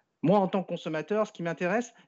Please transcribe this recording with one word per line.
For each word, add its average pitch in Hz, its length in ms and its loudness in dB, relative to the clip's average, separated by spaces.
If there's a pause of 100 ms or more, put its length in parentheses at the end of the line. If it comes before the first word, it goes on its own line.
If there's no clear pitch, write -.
(240)
Moi, 190 160 6
en 190 80 2
tant 190 160 0
que - 60 -14
consommateur, 170 580 -2
ce - 40 -14
qui 185 120 -10
m'intéresse, 180 500 -2 (140)